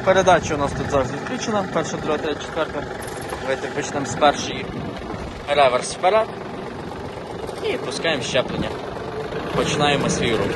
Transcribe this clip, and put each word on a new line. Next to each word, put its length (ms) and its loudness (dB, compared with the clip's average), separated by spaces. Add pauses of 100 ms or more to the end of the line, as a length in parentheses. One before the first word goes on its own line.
Передача 500 6
у 40 0
нас 140 0
тут 180 -4
завжди 260 2
включена. 560 -2
Перша, 240 -2
друга, 220 0
третя, 220 -2
четверта. 420 -2 (580)
Давайте 280 -2
почнемо 380 -4
з 80 -4
першої. 520 2 (840)
Реверс 460 4
вперед. 320 4 (1400)
І 80 0
пускаємо 500 -2
щеплення. 460 0 (880)
Починаємо 540 2
свій 220 2
рух. 240 2